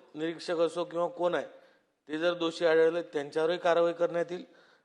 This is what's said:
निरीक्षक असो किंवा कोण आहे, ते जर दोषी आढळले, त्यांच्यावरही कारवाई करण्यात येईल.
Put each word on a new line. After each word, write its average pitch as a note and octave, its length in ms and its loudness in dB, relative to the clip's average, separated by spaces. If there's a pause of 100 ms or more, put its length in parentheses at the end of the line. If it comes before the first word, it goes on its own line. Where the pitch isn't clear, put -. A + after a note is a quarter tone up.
(160)
निरीक्षक D#3+ 420 -4
असो E3 260 0
किंवा E3 240 -4
कोण F3 280 0
आहे, C3 100 -2 (600)
ते D3+ 100 -6
जर E3+ 160 2
दोषी E3 320 -2
आढळले, E3 360 4
त्यांच्यावरही D#3 560 -2
कारवाई E3+ 360 2
करण्यात E3 360 -2
येईल. F3+ 160 -10 (400)